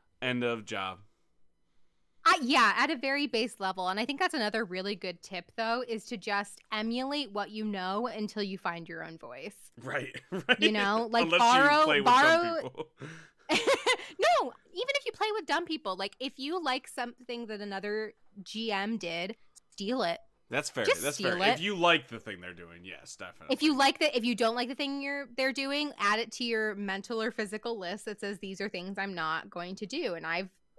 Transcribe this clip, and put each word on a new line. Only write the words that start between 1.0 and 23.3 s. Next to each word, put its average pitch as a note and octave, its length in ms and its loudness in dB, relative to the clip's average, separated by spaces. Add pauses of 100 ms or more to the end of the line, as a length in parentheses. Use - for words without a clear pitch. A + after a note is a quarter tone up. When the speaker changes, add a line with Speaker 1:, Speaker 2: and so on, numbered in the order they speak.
Speaker 2:
I, F4 160 6
yeah, A#3+ 360 4
at D4 140 2
a D#4+ 60 -2
very C#4 300 0
base A3+ 320 -2
level. F#3+ 280 -4
And F#3+ 120 0
I A3+ 60 0
think F3 140 -4
that's B3 140 0
another A3 320 0
really F#3 300 -4
good F3+ 280 -10
tip, F3 320 -10
though, A#3 320 -2
is A3 200 -6
to A3+ 100 -8
just G3+ 420 -4 (120)
emulate A#3+ 600 -2
what G3+ 180 -4
you G#3+ 160 -6
know G3 420 -2
until G#3 360 -4
you G3 140 -6
find E3+ 300 -6
your E3 160 -10
own E3 140 -12
voice. C3+ 380 -14 (260)
Speaker 1:
Right, C3+ 340 -6 (100)
<laughs> - 60 -20
right. F#3+ 280 2
Speaker 2:
You G#3+ 120 6
know, G#3+ 380 2
like, A#3 140 4
Speaker 1:
Unless C4+ 160 4
Speaker 2:
borrow, C4+ 400 8
Speaker 1:
you D#4 60 8
play D4+ 160 6
with - 40 4
Speaker 2:
borrow D4 380 8
Speaker 1:
dumb E4+ 200 -2
people. D3 240 -8 (120)
<laughs> - 0 - (500)
Speaker 2:
<laughs> D4+ 100 2 (840)
No, C#4+ 100 -2 (220)
even A#4+ 220 -4
if C#5 100 -4
you A#4+ 80 -4
play G#4+ 180 0
with G#4 140 -2
dumb E4 200 0
people, D4 300 -4
like, - 240 -6
if C4+ 180 -6
you D#4 240 -4
like C4+ 260 -2
something A#3+ 600 -8
that G#3 140 -8
another G#3 520 -6 (300)
G A3 280 -6
M G#3 260 -2
did, E3+ 380 -4 (360)
steal A3+ 320 -2
it. E3+ 160 0 (300)
Speaker 1:
That's C3+ 200 -2
fair. A#2+ 160 -2
Speaker 2:
Just B4 160 2
Speaker 1:
That's C#3+ 180 -2
fair. C3+ 140 0
Speaker 2:
steal F3+ 100 -2
Speaker 1:
If G#3+ 160 4
Speaker 2:
it. - 20 -8
Speaker 1:
you G3+ 140 -2
like E3 340 4
the A#2 100 -10
thing F#2+ 220 -12
they're F2+ 120 -12
doing, E2+ 300 -18
yes, F2+ 320 -16
definitely. F#2+ 380 -10